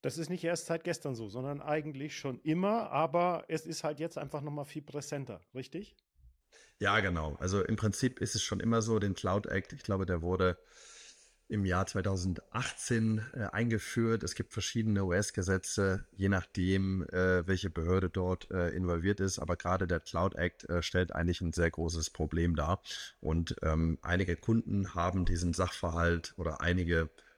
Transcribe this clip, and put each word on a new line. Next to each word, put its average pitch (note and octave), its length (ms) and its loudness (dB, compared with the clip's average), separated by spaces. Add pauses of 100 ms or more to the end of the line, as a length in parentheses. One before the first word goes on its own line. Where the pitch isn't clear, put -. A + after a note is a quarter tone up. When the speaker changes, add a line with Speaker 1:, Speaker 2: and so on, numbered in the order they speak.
Speaker 1:
Das C#3 160 -4
ist D#3+ 120 -6
nicht F3 140 -4
erst E3 220 -2
seit E3 180 -4
gestern D#3 300 -4
so, A2+ 160 -8
sondern C3+ 320 -6
eigentlich D3+ 560 -4
schon C3 240 -8
immer, G3 480 0
aber E3+ 600 2
es D#3+ 180 -4
ist E3 160 -8
halt D3+ 160 -4
jetzt E3 180 -6
einfach D3 240 -6
nochmal D3 240 -6
viel D3+ 160 -10
präsenter, C#3 600 -8 (120)
richtig? C3+ 420 -10 (840)
Speaker 2:
Ja, G2+ 220 4
genau. D#2+ 340 0
Also F#2+ 280 0
im G#2+ 120 0
Prinzip A2 440 0
ist - 140 -2
es G#2+ 80 -2
schon G2 180 -2
immer A#2 220 2
so, G#2+ 160 2
den G2 160 2
Cloud G2 320 0
Act, - 280 -4
ich D3 100 -14
glaube, F#2+ 240 0
der F2 160 0
wurde F2+ 340 2 (920)
im G2+ 160 2
Jahr F#2 200 2
zweitausendachtzehn, G#2+ 1400 0 (100)
äh, A2 180 -4
eingeführt. A2+ 720 2
Es G#2 100 -4
gibt - 200 -6
verschiedene G#2+ 500 2
U-S-Gesetze, F#2+ 1080 0
je G2 160 2
nachdem, F#2+ 800 2
äh, F#2 360 2
welche F#2+ 240 0
Behörde F2 400 2
dort, F#2 400 -2
äh, F2 200 0
involviert F2+ 500 0
ist. F#2+ 180 0
Aber F2 180 -2
gerade F#2 300 0
der E2+ 140 0
Cloud F#2 360 0
Act, - 340 -2
äh, E2+ 120 2
stellt F#2 320 0
eigentlich E2+ 280 2
ein E2 100 0
sehr E2+ 180 2
großes E2 400 -2
Problem E2 460 0
dar. D2+ 260 0 (380)
Und, E2 420 0
ähm, D#2+ 400 2
einige F2 360 0
Kunden G2+ 580 0
haben F2+ 300 2
diesen F2 280 2
Sachverhalt E2+ 840 0
oder D#2+ 240 -4
einige E2+ 480 2 (280)